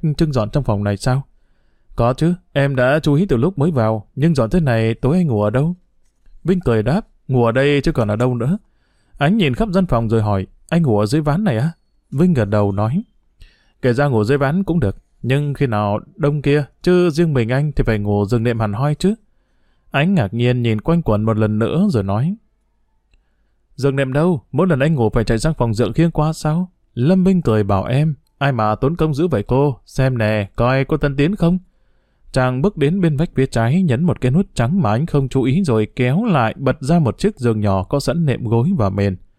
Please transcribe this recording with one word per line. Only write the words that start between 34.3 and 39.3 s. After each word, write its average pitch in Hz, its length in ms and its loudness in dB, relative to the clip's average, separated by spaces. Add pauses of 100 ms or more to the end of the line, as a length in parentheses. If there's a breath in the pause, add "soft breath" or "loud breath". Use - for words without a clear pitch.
nút 185 220 0
trắng 151 280 0
mà 107 100 0
anh 123 140 0
không 139 240 -2
chú 135 140 0
ý 135 200 2
rồi 110 320 0
kéo 135 300 0
lại, 135 320 0
bật 135 240 -2
ra 160 180 2
một 123 180 0
chiếc 214 220 -2
giường 117 200 0
nhỏ 95 240 0
có 143 160 -4
sẵn 160 260 -2
nệm 123 180 -2
gối 117 340 0
và 104 120 0
mền. 98 280 -2 (220)